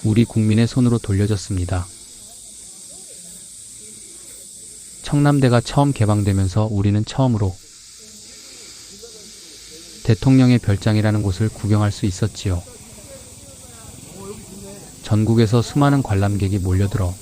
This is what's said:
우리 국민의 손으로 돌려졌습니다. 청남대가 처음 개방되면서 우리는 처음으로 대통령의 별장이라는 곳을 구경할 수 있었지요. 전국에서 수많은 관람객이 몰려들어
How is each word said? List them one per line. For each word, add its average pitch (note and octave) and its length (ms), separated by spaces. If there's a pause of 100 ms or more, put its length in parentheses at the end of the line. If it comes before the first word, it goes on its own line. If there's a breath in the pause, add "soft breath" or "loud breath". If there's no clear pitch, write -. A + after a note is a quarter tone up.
우리 A2 220
국민의 A2 400
손으로 A#2+ 320
돌려졌습니다. F#2+ 880 (3250)
청남대가 C#3+ 580
처음 C#3+ 320
개방되면서 G#2 800
우리는 G#2 340
처음으로 A2 500 (2500)
대통령의 B2+ 560
별장이라는 G#2+ 640
곳을 G2+ 280
구경할 G#2 420
수 - 160
있었지요. F#2+ 560 (2500)
전국에서 A2+ 580
수많은 C#3 400
관람객이 G2+ 560
몰려들어 F#2+ 640